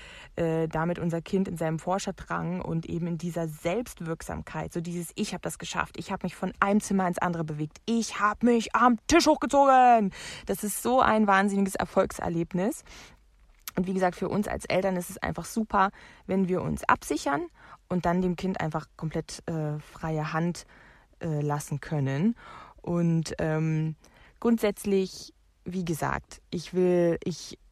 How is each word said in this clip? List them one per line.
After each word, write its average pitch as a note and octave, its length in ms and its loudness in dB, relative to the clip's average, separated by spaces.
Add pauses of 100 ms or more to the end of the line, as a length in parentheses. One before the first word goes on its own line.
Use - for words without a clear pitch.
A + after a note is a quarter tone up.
(360)
äh, D#3+ 320 0
damit E3 300 -2
unser E3 240 -2
Kind F#3+ 260 0
in F3+ 80 -8
seinem D#3+ 220 -2
Forscherdrang F3+ 840 -4
und E3 260 -4
eben E3+ 200 -4
in E3+ 120 -4
dieser E3+ 300 -4
Selbstwirksamkeit, D#3+ 1200 -6
so F3 80 -4
dieses F3 340 -6
Ich G#3 200 -4
hab F3 80 -10
das - 160 -8
geschafft, - 400 -6
ich F3+ 140 -8
hab F#3 100 -6
mich F#3 120 -6
von F#3 260 -6
einem G3+ 200 4
Zimmer F#3+ 260 0
ins F3 120 -2
andere E3+ 260 -2
bewegt, D3+ 420 -6
ich A3+ 340 -2
hab G#3 220 0
mich A#3 320 2
am A#3 320 6
Tisch C#4 200 6
hochgezogen. C4 880 6 (340)
Das G3+ 180 -4
ist - 180 -6
so B3+ 180 4
ein A3 260 6
wahnsinniges G3 480 4
Erfolgserlebnis. F3 1080 -2 (920)
Und F#3 100 0
wie F#3+ 80 -4
gesagt, F#3 220 2
für F#3 120 -4
uns G3+ 200 0
als - 160 -6
Eltern F#3+ 320 0
ist F3+ 140 -6
es F#3+ 80 -12
einfach E3+ 260 -4
super, G3+ 460 0 (360)
wenn F#3+ 220 2
wir F3+ 140 0
uns D#3 220 -4
absichern D4 640 0 (420)
und F3+ 180 0
dann F3 160 2
dem F3+ 120 0
Kind F#3 260 -4
einfach D#3 260 -4 (100)
komplett, - 500 -8
äh, D3+ 320 -4
freie D#3 540 -6
Hand, E3 320 -2 (560)
äh, D#3 200 -2
lassen D3 400 -2
können. D3 540 0 (460)
Und, E3+ 580 0
ähm, D#3 580 0 (440)
grundsätzlich, G3+ 920 0 (320)
wie F3+ 200 -4
gesagt, C#3+ 560 -4 (100)
ich - 220 -8
will, F3 520 4
ich, - 340 -8 (140)